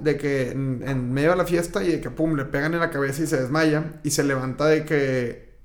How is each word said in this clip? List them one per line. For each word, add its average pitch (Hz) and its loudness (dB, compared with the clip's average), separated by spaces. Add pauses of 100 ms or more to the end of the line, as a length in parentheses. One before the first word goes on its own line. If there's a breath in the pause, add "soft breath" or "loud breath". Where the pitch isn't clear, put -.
de 147 2
que 139 -2
en, 131 -4
en 127 -2
medio 143 4
de 180 4
la 180 2
fiesta 175 0
y 175 2
de 143 0
que - -8
pum, 160 0
le 139 -2
pegan 147 -2
en 170 0
la 165 0
cabeza 139 -2
y 156 -2
se 147 2
desmaya 156 0
y 147 -2
se 143 2
levanta 131 0
de 156 4
que, 135 -2